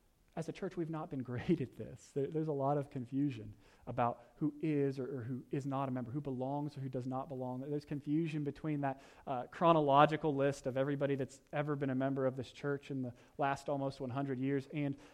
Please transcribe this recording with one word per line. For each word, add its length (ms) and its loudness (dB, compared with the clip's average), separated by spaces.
as 140 -4
a 20 -2
church, 260 -6
we've 120 -2
not 220 -6
been 120 -2
<laughs> 0 -
great 380 2
at 160 -8
this. 380 -12
There, 160 2
there's 160 -2
a 60 0
lot 240 2
of 120 -2
confusion 640 -2
about 340 0
who 240 0
is 360 2
or, 60 -4
or 240 -6
who 140 -6
is 140 -2
not 240 -2
a 20 -2
member, 180 -4
who 120 -4
belongs 560 -4
or 20 -6
who 80 -6
does 180 -4
not 220 -4
belong. 400 -6
There's 160 -4
confusion 600 0
between 340 -4
that, 220 -2
uh, 240 -2
chronological 840 6
list 340 2
of 100 -2
everybody 380 2
that's 260 -4
ever 240 0
been 140 0
a 60 0
member 300 2
of 120 0
this 120 -6
church 420 -4
in 100 -2
the 100 -4
last 300 0
almost 320 -2
one 100 -4
hundred 300 -2
years 340 0
and 220 0